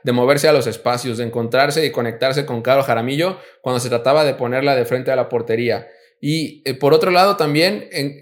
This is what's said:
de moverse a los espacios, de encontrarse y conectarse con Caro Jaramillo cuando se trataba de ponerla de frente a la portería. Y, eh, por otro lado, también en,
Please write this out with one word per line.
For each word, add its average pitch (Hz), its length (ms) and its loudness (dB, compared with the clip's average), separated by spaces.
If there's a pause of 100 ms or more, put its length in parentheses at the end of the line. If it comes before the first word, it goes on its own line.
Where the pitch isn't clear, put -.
de 123 80 0
moverse 143 380 4
a 151 40 6
los 123 140 2
espacios, 120 500 -4
de 120 60 -4
encontrarse 131 640 0
y 135 60 -2
conectarse 131 540 -2
con 120 160 -6
Caro 131 220 2
Jaramillo 135 560 -2 (220)
cuando 127 180 -2
se 123 80 -6
trataba 127 380 2
de - 80 0
ponerla 131 420 0
de 120 100 0
frente 127 260 -2
a 131 40 0
la 123 140 -2
portería. 113 580 -2 (320)
Y, 151 460 -4
eh, 131 80 -4
por 139 200 2
otro 160 160 4
lado, 190 280 4
también 165 560 0
en, 143 280 -8